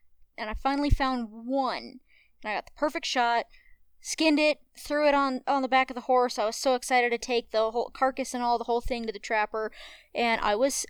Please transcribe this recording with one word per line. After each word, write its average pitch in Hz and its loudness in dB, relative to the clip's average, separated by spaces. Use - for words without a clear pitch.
And 214 -8
I 214 -6
finally 285 0
found 262 2
one. 226 -4
And 214 -6
I 208 -4
got - -6
the - -20
perfect 302 -2
shot, 233 0
skinned 311 2
it, 302 2
threw 294 0
it 285 6
on, 277 0
on 277 2
the 262 0
back 262 2
of 254 -10
the 240 -8
horse. 247 2
I 214 0
was 226 -2
so 262 2
excited 247 2
to 240 0
take 240 -4
the 220 0
whole 233 -2
carcass 262 -2
and 254 -4
all, 240 2
the 233 -8
whole 240 0
thing 233 -4
to 220 -6
the 196 -12
trapper. 220 -2
And 233 0
I 208 2
was 269 0